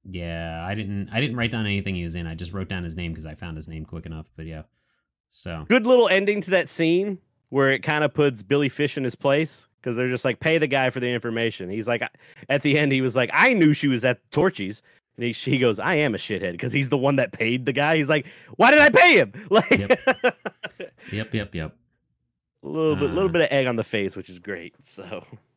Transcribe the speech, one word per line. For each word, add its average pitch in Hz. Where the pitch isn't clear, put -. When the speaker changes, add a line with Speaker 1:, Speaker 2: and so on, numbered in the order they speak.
Speaker 1:
Yeah, 82
I 95
didn't, 101
I 113
didn't 127
write 117
down 113
anything 98
he 87
was 85
in. 87
I 82
just 85
wrote 95
down 92
his 82
name 85
'cause 78
I 78
found 82
his 78
name 78
quick 80
enough. 80
But 80
yeah, 78
so 80
Speaker 2:
Good 226
little 247
ending 196
to 175
that 180
scene 180
where 135
it 135
kinda 151
puts 135
Billy 139
Fish 143
in 139
his 120
place 147
'cause 123
they're 127
just 127
like, 123
"Pay 160
the 160
guy 131
for 127
the 123
information." 117
He's 104
like, 120
at 139
the 143
end, 147
he 131
was 127
like, 123
"I 226
knew 165
she 147
was 123
at 123
Torchy's." 107
And 117
he, 120
he 131
goes, 117
"I 156
am 147
a -
shithead," 90
'cause 127
he's 139
the 143
one 135
that 127
paid 120
the 135
guy. 143
He's 143
like, 151
"Why 233
did 302
I 294
pay 339
him?" 117
<laughs> -
Like, 214
Speaker 1:
Yep. 101
Yep, 107
yep, 104
yep. 78
Speaker 2:
a -
little 156
bit, 139
little 190
Speaker 1:
Uh, 165
Speaker 2:
bit 170
of -
egg 135
on 123
the 113
face, 101
which 95
is 92
great. 87
So. 92